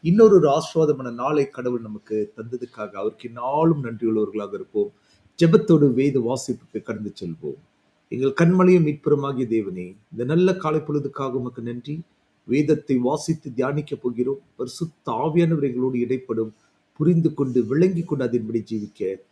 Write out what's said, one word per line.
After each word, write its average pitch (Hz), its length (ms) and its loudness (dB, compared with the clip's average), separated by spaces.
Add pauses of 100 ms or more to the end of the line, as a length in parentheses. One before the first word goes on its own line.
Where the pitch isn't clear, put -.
இன்னொரு 202 320 8
ஒரு 156 140 8
ஆசீர்வாதமான 143 640 0
நாளை 139 380 -2
கடவுள் 123 300 -6
நமக்கு 107 560 -8
தந்ததுக்காக 117 560 -12
அவருக்கு 104 360 -8
நாளும் 143 560 0
நன்றியுள்ளவர்களாக 107 680 -2
இருப்போம். 101 380 -4 (460)
ஜெபத்தோடு 160 540 4
வேத 131 280 2
வாசிப்புக்கு 117 640 -6
கடந்து 104 380 -10
செல்வோம். 80 340 -10 (540)
எங்கள் 131 320 -2
கண்மலையும் 180 460 6
மீட்பருமாகிய 139 600 0
தேவனே, 98 500 -4 (160)
இந்த 117 120 -8
நல்ல 180 320 2
காலை 156 240 -2
பொழுதுக்காக 139 560 -6
உமக்கு 123 260 -8
நன்றி. 123 380 -10 (440)
வேதத்தை 147 520 0
வாசித்து 143 580 -2
தியானிக்க 139 420 -4
போகிறோம். 123 440 -4 (160)
பரிசுத்த 127 560 -8
ஆவியானவர் 156 500 0
எங்களோடு 123 360 -2
இடைப்படும், 117 560 -4 (380)
புரிந்து 156 420 2
கொண்டு 123 320 0
விளங்கி 170 360 2
கொண்டு 139 220 -4
அதன்படி 113 460 -4
ஜீவிக்க 104 440 -6 (180)